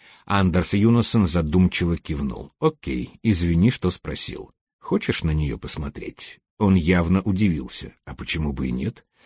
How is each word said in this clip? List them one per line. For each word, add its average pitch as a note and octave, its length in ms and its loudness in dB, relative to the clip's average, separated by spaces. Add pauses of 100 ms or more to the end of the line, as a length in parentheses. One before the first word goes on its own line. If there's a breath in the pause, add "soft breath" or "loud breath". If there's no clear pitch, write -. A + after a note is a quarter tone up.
(260 soft breath)
Андерс F#2 480 2
Юнасон A2 520 4
задумчиво E2+ 680 2
кивнул. C#2+ 640 -8
"Окей, C3 640 -4
извини, F2 480 4
что - 180 -2
спросил. - 600 -10 (260)
Хочешь - 460 -4
на D#2+ 80 0
нее D2 260 -2
посмотреть?" - 800 -10 (200)
Он G2 180 4
явно F2 460 2
удивился. F#2+ 720 -2 (100)
"А - 100 -12
почему D2+ 380 -4
бы C2 160 -4
и - 20 -4
нет?" C2 340 -6 (220 soft breath)